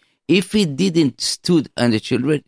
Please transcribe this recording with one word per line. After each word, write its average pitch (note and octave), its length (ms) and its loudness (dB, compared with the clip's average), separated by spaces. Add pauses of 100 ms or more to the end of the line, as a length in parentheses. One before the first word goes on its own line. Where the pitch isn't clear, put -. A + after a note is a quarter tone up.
(280)
If F3+ 260 2
he G#3 140 2
didn't D#3 540 0
stood - 560 -2
on A#2+ 140 0
the G#2+ 100 0
children, C3+ 480 -2